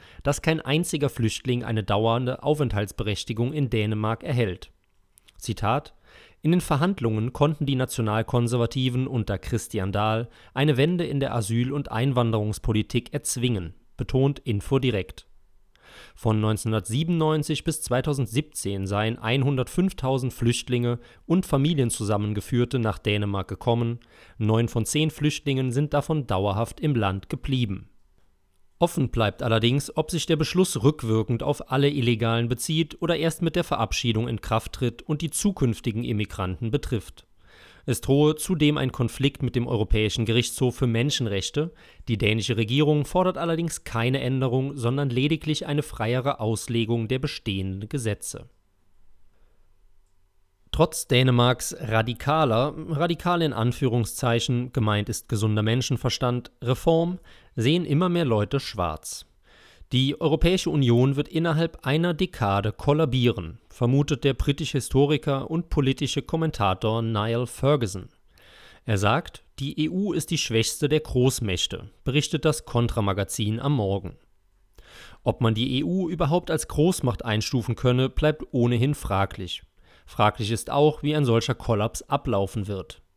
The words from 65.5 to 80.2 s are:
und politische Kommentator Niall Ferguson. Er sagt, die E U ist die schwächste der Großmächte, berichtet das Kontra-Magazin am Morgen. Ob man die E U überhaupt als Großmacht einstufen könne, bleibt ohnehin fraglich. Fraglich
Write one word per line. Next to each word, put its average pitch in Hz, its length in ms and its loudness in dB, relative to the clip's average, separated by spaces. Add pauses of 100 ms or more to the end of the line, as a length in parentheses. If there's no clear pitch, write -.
und 165 180 -4
politische 135 540 0
Kommentator 113 800 0
Niall 113 460 -2
Ferguson. 120 600 0 (760)
Er 107 140 0
sagt, 107 440 0 (160)
die 139 220 -6
E 156 80 2
U 190 240 -2
ist - 180 -4
die 160 80 0
schwächste - 500 0
der 151 120 2
Großmächte, 120 920 0 (140)
berichtet 143 400 0
das 156 220 0
Kontra-Magazin 107 920 0
am 135 140 0
Morgen. 98 420 -2 (1120)
Ob - 160 0
man 113 140 4
die 123 260 0
E - 20 -2
U 175 260 0
überhaupt 170 440 0
als 156 160 -2
Großmacht 151 560 0
einstufen 113 500 -2
könne, 127 340 2
bleibt 151 440 0
ohnehin 120 420 2
fraglich. 98 720 -4 (420)
Fraglich 107 460 2